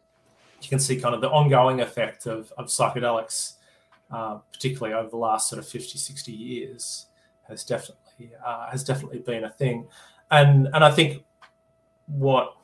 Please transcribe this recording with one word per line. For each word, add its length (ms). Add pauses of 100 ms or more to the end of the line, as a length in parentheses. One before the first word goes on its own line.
(640)
you 60
can 100
see 220
kind 140
of 60
the 100
ongoing 500
effect 460
of, 320
of 80
psychedelics, 880 (560)
uh, 280 (140)
particularly 420
over 140
the 80
last 320
sort 100
of 80
fifty, 320
sixty 340
years, 760 (420)
has 160
definitely, 680 (120)
uh, 260
has 140
definitely 340
been 260
a 60
thing. 380 (420)
And, 420
and 120
I 60
think 340 (840)
what 580